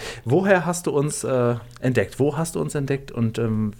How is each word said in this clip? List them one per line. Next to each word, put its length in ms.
Woher 420
hast 200
du 60
uns, 320
äh, 320
entdeckt? 400
Wo 160
hast 180
du 60
uns 160
entdeckt 340
und, 280
ähm, 420